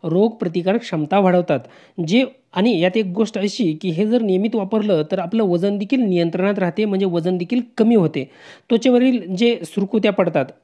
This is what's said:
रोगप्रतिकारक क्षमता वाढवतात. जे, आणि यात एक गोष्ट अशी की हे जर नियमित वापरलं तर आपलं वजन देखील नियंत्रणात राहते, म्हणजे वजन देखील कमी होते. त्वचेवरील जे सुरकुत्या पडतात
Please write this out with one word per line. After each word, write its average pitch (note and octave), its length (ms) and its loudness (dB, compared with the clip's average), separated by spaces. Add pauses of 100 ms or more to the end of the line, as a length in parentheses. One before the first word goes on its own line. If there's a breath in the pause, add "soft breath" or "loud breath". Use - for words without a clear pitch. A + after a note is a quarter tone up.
रोगप्रतिकारक F#3 760 0
क्षमता F3 400 -2
वाढवतात. F3+ 400 2 (480 soft breath)
जे, A#3+ 180 2 (280)
आणि G3 260 2
यात F3+ 180 2
एक A3 80 0
गोष्ट G#3 320 -4
अशी G3 440 -2
की F#3 80 -4
हे F3 180 -2
जर A#3+ 140 2
नियमित G#3 340 0
वापरलं G3+ 560 0
तर F#3+ 80 2
आपलं G3+ 240 -2
वजन F#3+ 340 0
देखील G#3+ 220 -2
नियंत्रणात F#3 600 0
राहते, F#3+ 260 0
म्हणजे G3 200 0
वजन F3 320 0
देखील G#3 240 -2 (160)
कमी A3+ 180 4
होते. D#3 340 0 (400 loud breath)
त्वचेवरील A#3+ 680 2
जे A#3 300 2
सुरकुत्या G3+ 480 -2
पडतात E3 320 0 (180)